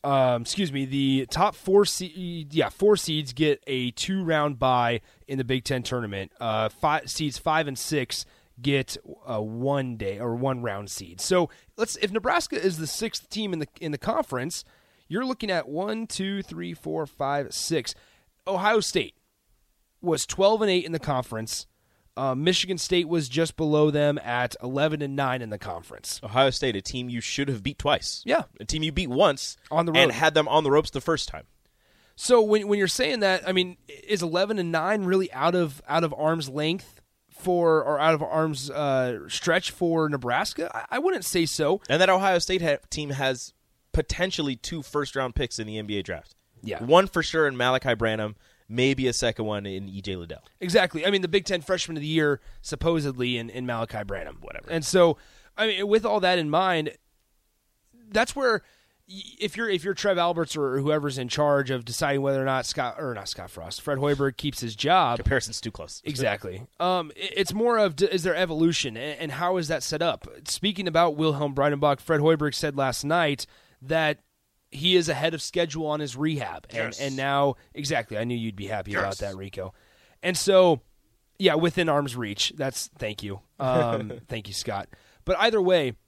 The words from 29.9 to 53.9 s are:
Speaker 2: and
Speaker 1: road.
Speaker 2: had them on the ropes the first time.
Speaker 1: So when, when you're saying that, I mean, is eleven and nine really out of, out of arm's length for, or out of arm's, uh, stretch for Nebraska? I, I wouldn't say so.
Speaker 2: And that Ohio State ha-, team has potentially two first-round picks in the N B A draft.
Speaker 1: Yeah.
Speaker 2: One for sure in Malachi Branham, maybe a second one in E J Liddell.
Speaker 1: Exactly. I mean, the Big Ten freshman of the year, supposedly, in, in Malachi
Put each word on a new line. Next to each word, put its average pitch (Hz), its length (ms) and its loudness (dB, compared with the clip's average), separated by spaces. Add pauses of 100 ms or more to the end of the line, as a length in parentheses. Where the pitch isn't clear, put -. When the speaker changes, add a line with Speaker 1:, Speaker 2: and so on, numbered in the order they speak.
Speaker 2:
and 139 180 6
Speaker 1:
road. 113 40 -4
Speaker 2:
had 151 200 4
them 151 120 4
on 151 160 4
the 143 80 2
ropes 151 200 4
the 135 100 -6
first - 280 -2
time. 78 160 -14 (720)
Speaker 1:
So 247 260 6
when, 214 280 4
when 202 100 4
you're 196 80 4
saying 226 340 0
that, 190 280 2
I 185 40 0
mean, 185 260 0 (280)
is 180 160 -2
eleven 185 380 0
and 170 100 -2
nine 185 340 0
really 185 280 2
out 160 240 2
of, 156 320 -2
out 165 160 2
of 147 120 -2
arm's 156 320 0
length 156 520 -4 (300)
for, 170 520 2
or 143 160 0
out 160 160 6
of 147 80 0
arm's, 147 480 -2
uh, 131 580 0
stretch - 440 0
for 165 360 2
Nebraska? 135 640 -2
I, - 240 -6
I - 40 0
wouldn't 330 240 0
say 170 220 2
so. 160 420 0
Speaker 2:
And 151 120 4
that 185 100 6
Ohio 190 280 4
State 185 240 0
ha-, 147 280 0
team 147 200 -6
has 135 440 -4 (380)
potentially 160 640 -2
two 156 280 -8
first-round 135 520 -4
picks - 240 -4
in 113 80 -6
the 107 120 -8
N 104 80 -8
B 104 120 -2
A 98 40 -4
draft. 82 320 -10 (280)
Speaker 1:
Yeah. 104 200 -8
Speaker 2:
One 165 240 6
for 175 160 -2
sure 156 260 2
in 135 80 -4
Malachi 127 380 2
Branham, 110 420 -2 (320)
maybe 131 400 2
a 117 40 0
second 113 340 -2
one 104 200 -4
in 98 220 -8
E 95 120 -10
J 95 140 -8
Liddell. 85 300 -12 (160)
Speaker 1:
Exactly. 180 440 2
I 196 60 2
mean, 196 120 2
the 175 60 -4
Big 190 160 0
Ten 180 160 -2
freshman 170 360 -4
of 147 40 -6
the 147 60 -6
year, 151 340 2 (220)
supposedly, 139 760 0
in, 113 140 -6
in 127 160 -6
Malachi 113 380 -4